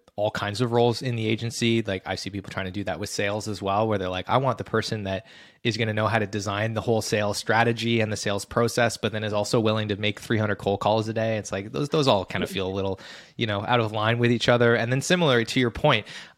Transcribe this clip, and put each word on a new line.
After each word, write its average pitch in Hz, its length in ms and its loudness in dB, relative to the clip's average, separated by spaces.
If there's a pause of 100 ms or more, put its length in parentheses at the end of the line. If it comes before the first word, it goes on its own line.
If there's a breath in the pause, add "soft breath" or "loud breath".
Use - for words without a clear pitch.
(160)
all 107 140 0
kinds 104 300 -2
of 120 120 0
roles 120 300 4
in 123 140 -2
the 110 100 -2
agency. 113 560 0
Like, 98 240 -4
I 95 80 -4
see 95 160 -8
people 98 200 -10
trying 98 160 -6
to 90 60 -8
do 98 120 -6
that 90 160 -6
with 101 80 -6
sales 104 400 -2
as 98 140 -6
well, 101 260 2
where 107 100 2
they're 92 100 -2
like, 92 200 -6
"I 117 80 4
want 131 220 0
the - 60 -8
person 107 400 -2
that 95 220 -4 (380 loud breath)
is 113 120 0
gonna 110 180 0
know 107 120 2
how 110 120 2
to 104 80 0
design 104 480 -2
the 107 60 -4
whole 113 200 0
sales 104 380 0
strategy 113 600 2
and 107 120 -2
the 101 40 -4
sales 101 280 -2
process, 117 520 0
but 107 160 -2
then 107 120 -4
is 104 80 -4
also 104 280 2
willing 107 280 0
to 101 80 -2
make 104 240 -2
three - 160 0
hundred 104 200 0
cold 101 240 -2
calls 107 280 2
a 110 60 -4
day." 113 240 -2
It's 101 120 -10
like, 101 220 -6
those, 143 160 -4
those 147 200 0
all 101 180 4
kind 92 180 -4
of 85 60 -4
feel 95 160 -4
a 95 80 -4
little, 95 260 -2 (360 loud breath)
you 117 100 -2
know, 104 180 -2
out 120 160 4
of 107 120 0
line 110 260 2
with 120 120 4
each 120 200 0
other. 120 240 6
And 117 180 0
then 135 80 0
similar 139 440 2
to - 160 -2
your 120 100 2
point, 117 360 2 (320 loud breath)